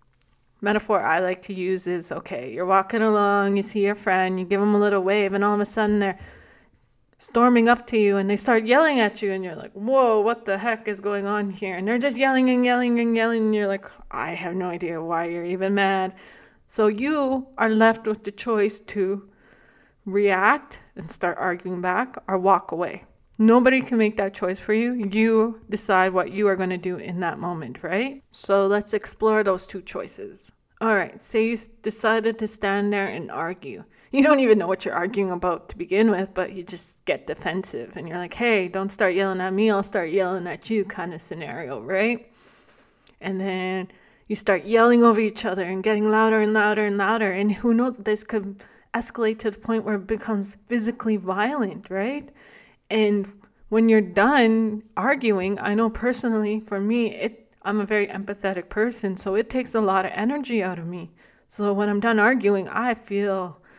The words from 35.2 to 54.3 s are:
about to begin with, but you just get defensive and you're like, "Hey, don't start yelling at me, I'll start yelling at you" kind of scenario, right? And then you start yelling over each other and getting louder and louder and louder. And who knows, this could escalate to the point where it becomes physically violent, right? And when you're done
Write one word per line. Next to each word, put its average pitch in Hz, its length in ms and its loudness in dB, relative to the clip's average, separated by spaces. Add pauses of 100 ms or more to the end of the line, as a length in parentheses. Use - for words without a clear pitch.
about 175 400 -4
to - 80 -16
begin 196 320 2
with, 196 240 -2
but 185 200 -4
you 185 100 -12
just - 420 -16
get - 220 -2
defensive 151 680 -6
and 175 120 -12
you're 165 100 -8
like, 180 160 -10
"Hey, 220 340 0
don't 190 240 -6
start 196 220 0
yelling 190 280 -2
at 185 120 -4
me, 214 160 2
I'll 196 140 2
start 190 260 -4
yelling 180 380 -2
at - 220 -10
you" 220 140 0
kind 180 300 -8
of 156 80 -14
scenario, 147 600 -10
right? 196 500 -2 (920)
And 190 180 -6
then 185 500 -4 (380)
you 214 80 -4
start 190 280 0
yelling 233 400 6
over 226 160 6
each 220 260 -2
other 185 180 -2
and 185 200 -4
getting 214 260 2
louder 220 300 4
and 214 140 2
louder 208 320 2
and 202 120 0
louder. 208 340 0
And 202 200 0
who 233 220 0
knows, 247 260 0
this 214 240 -2
could 196 400 -6 (300)
escalate 226 460 -2
to 220 120 -2
the 202 80 -20
point 226 240 -2
where 214 120 -2
it 190 120 -6
becomes 208 500 -4 (100)
physically 226 500 -2
violent, 202 720 -4
right? 247 420 -6 (580)
And 208 420 2 (360)
when 226 220 4
you're 220 120 8
done 220 800 4 (160)